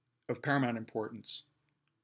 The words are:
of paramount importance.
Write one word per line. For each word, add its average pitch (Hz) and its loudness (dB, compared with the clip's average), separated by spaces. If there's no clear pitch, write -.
of 120 -2
paramount 135 4
importance. 110 -6